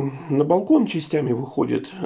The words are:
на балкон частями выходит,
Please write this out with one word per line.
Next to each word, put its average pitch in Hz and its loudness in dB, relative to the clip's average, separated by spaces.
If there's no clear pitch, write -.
на 143 2
балкон 196 4
частями 147 -2
выходит, 120 -2